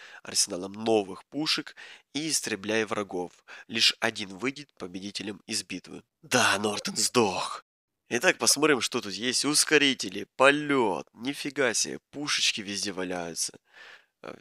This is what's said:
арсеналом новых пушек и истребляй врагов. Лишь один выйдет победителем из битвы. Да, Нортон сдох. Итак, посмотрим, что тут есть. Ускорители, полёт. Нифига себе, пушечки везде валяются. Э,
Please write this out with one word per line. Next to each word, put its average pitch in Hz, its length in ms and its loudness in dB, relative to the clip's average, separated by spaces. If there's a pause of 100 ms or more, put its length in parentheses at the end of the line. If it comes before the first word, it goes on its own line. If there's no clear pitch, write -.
(220)
арсеналом 98 500 -2
новых 104 540 2
пушек 151 500 -4 (380)
и 156 140 -4
истребляй 107 560 0
врагов. 98 480 -4 (360)
Лишь 113 320 2
один 104 360 -2
выйдет 139 420 -6
победителем 98 680 -10
из 104 180 -4
битвы. 82 380 -12 (200)
Да, 147 360 2
Нортон 208 380 -2
сдох. 107 680 2 (440)
Итак, 123 300 2
посмотрим, 139 420 4
что 123 200 -2
тут 104 120 -8
есть. 113 320 -2
Ускорители, 135 800 2 (100)
полёт. 135 760 4
Нифига 131 640 -4
себе, 73 240 -2 (120)
пушечки - 500 -2
везде 98 320 -6
валяются. 87 640 -6 (640)
Э, - 180 -12